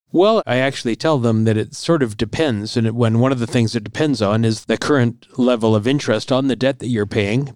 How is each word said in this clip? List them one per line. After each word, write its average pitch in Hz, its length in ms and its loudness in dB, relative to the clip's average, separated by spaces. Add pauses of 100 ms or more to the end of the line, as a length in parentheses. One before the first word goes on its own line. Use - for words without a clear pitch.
(160)
Well, 202 300 4
I 120 120 -2
actually 127 380 -2
tell 156 220 0
them 113 280 2
that 110 120 2
it - 160 -4
sort 165 300 0
of 107 140 -4
depends. 110 600 -2
And 113 80 2
it, 110 80 -2
when 117 240 2
one 127 140 2
of 131 80 -2
the 117 80 -2
things 117 280 0
it 110 80 -4
depends 131 380 -2
on 110 240 2
is 110 200 -2
the 113 120 0
current 120 480 0 (140)
level 117 360 2
of 107 120 0
interest 131 440 0
on 135 180 2
the 123 60 0
debt 127 220 -2
that - 120 -10
you're 107 180 0
paying, 113 480 0